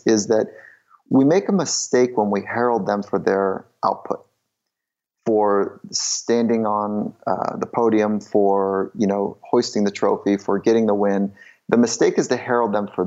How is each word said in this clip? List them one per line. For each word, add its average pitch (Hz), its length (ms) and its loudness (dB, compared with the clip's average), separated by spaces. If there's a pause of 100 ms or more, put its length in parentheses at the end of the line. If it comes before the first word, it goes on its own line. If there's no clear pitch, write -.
is 110 200 2
that 110 260 0 (560)
we 135 160 4
make 175 240 2
a 208 40 0
mistake 127 640 0
when 104 140 2
we 101 120 0
herald 117 440 -2
them 101 180 -2
for 98 160 -2
their 98 440 0 (200)
output, - 420 -4 (1000)
for 104 540 2 (120)
standing 117 760 -2
on, 104 480 -4 (120)
uh, - 300 -4
the - 100 -6
podium, 107 540 0
for, 98 760 0
you 107 100 0
know, 98 360 -2
hoisting 120 420 0
the 101 60 0
trophy, 101 460 0
for 98 220 -4
getting 113 280 2
the 104 80 2
win. 101 380 0 (360)
The 117 100 2
mistake 143 400 2
is 151 100 -2
to 127 80 0
herald 120 380 -2
them 104 140 -4
for 92 180 -4